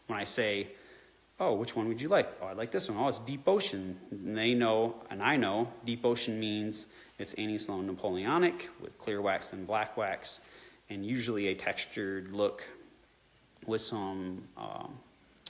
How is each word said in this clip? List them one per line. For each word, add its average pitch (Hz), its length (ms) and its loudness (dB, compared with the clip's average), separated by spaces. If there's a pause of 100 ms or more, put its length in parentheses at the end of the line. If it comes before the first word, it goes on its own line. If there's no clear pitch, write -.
when 110 100 -2
I 104 60 -2
say, 101 460 0 (680)
"Oh, 165 180 4
which 113 200 -2
one 113 140 2
would 113 100 -2
you 143 80 -4
like?" 180 240 6 (100)
"Oh, 92 40 -4
I 95 80 -6
like 113 180 -4
this 185 160 0
one." 104 100 -2
"Oh, 135 120 4
it's 110 100 -2
Deep 135 260 -6
Ocean." 95 540 2 (120)
And 104 260 -4
they 113 160 4
know, 113 560 4
and 98 120 -6
I 135 140 4
know, 113 380 2 (100)
Deep 117 220 -2
Ocean 117 340 2
means 107 460 -2 (320)
it's - 180 -8
Annie 107 220 -2
Sloan 98 300 -4
Napoleonic 110 800 2 (100)
with - 200 -14
clear 101 220 -2
wax 98 320 0
and 95 120 -8
black 107 320 0
wax, - 440 -4 (480)
and 101 160 -6
usually 113 420 0
a 95 80 2
textured 98 760 -4
look 104 320 0 (1000)
with 110 160 0
some, 95 640 -4 (100)
um, 55 420 -10 (500)